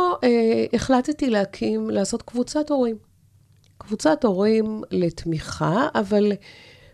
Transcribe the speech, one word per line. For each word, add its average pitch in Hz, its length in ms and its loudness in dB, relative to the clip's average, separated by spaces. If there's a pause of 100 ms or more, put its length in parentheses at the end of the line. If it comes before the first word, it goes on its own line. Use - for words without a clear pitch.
(240)
אה, 226 480 2
החלטתי 262 580 0
להקים, 220 600 -2
לעשות 208 320 -2
קבוצת 294 480 -4
הורים. 247 260 0 (840)
קבוצת 302 460 0
הורים 214 680 2
לתמיכה, 170 1040 -2
אבל 208 380 2 (600)